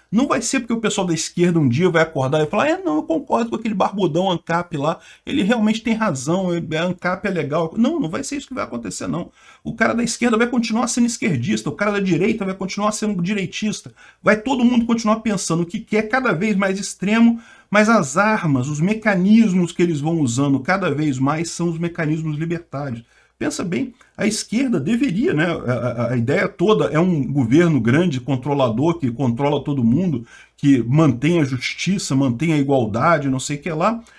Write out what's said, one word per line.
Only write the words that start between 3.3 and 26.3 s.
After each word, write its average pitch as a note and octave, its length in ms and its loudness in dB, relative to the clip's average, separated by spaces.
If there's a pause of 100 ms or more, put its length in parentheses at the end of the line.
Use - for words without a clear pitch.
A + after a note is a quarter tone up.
com A3+ 40 -6
aquele A3 200 -4
barbudão F#3+ 560 0
ancap E3+ 440 -4
lá, D3+ 220 -2 (260)
ele - 200 -2
realmente A3 400 2
tem A3+ 100 0
razão, F3+ 580 -2
é, D#3 260 -4
a E3 60 -2
ancap F3+ 440 -4
é - 20 -2
legal." D#3+ 480 -2
Não, C#4+ 220 2
não D#3 100 -2
vai G#3+ 140 -6
ser C#4+ 140 -8
isso - 100 -12
que C4 80 -12
vai - 80 -4
acontecer, - 440 -8
não. - 220 -6 (340)
O A3+ 120 -8
cara A3+ 180 0
da A#3+ 100 0
esquerda A#3 320 0
vai A#3+ 120 2
continuar A3+ 400 0
sendo A#3+ 180 2
esquerdista, F3 640 -2
o - 60 -6
cara G#3 160 -2
da G3+ 80 0
direita F#3+ 440 2
vai F#3+ 120 -4
continuar G3+ 360 -2
sendo G#3 300 -2
direitista. G3 720 -4 (300)
Vai G#3 140 4
todo B3+ 280 0
mundo A#3+ 220 4
continuar A3 300 2
pensando F#3 440 -2
o E3+ 40 0
que G3+ 140 -8
quer, G#3+ 240 0
cada A#3+ 280 0
vez G3 240 0
mais F#3+ 240 0
extremo, A#3 600 2 (300)
mas G#3 180 4
as E3+ 300 2
armas, E3+ 500 2
os D3 120 -4
mecanismos G3 920 4
que F3+ 120 0
eles E3+ 160 0
vão D#3+ 220 0
usando C3+ 380 2
cada F#3 300 -2
vez C#3 300 -2
mais D#3 320 -2
são E3+ 180 -4
os E3 80 -6
mecanismos D#3+ 580 -4
libertários. D3 680 -6 (340)
Pensa C#4+ 280 -4
bem, A3+ 280 -4 (220)
a G3+ 100 -2
esquerda A3 540 -2
deveria, A#3 540 0
né, D3+ 120 2
a, B2+ 280 -2
a, A#2+ 400 -2
a B2+ 40 0
ideia C#3 300 0